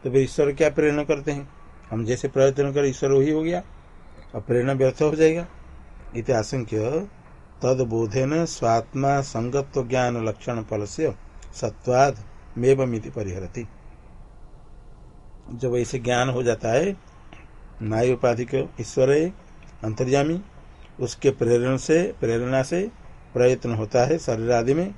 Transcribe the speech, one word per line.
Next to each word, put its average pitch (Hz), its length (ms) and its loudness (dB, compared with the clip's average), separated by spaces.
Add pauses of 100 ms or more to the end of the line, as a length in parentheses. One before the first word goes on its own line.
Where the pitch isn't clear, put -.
तो 131 60 -2
फिर 127 60 2
ईश्वर 143 360 2
क्या 151 180 4
प्रेरणा 147 340 2
करते 147 280 -2
हैं? 139 160 -8 (420)
हम 113 140 -2
जैसे 123 240 -2
प्रयत्न 135 440 2
करें 143 180 2
ईश्वर 135 200 -2
वही 139 200 4
हो 156 120 0
गया, 175 200 -2 (720)
अब 107 80 -6
प्रेरणा 123 300 0
व्यर्थ 131 300 2
हो 151 120 2
जाएगा। 160 320 4 (720)
इति 120 160 -2
आशंक्य 120 760 -2 (540)
तदबोधेन 127 840 0
स्वात्मा 131 760 0
संगत्व 127 680 -4
ज्ञान 120 400 0
लक्षण 113 340 -6
फल 107 220 -4
से 156 280 -2 (420)
सत्वाद 123 640 0 (400)
मेवमिति 123 520 2
परिहरति। 95 560 -8 (1900)
जब 123 220 -2
ऐसे 120 220 -2
ज्ञान 123 300 0
हो 127 140 -2
जाता 117 260 0
है, 170 280 2 (840)
नाय 113 300 2
उपाधि 120 320 2
के 123 140 -2
ईश्वर - 520 0
है 160 220 2 (520)
अंतर्यामी, 135 560 0 (600)
उसके 131 300 0
प्रेरण 120 460 2
से, 165 440 2
प्रेरणा 123 420 0
से 180 280 -2 (440)
प्रयत्न 123 400 4
होता 110 300 2
है 156 140 2
शरीर 117 340 -2
आदि 120 220 2
में। 190 240 -2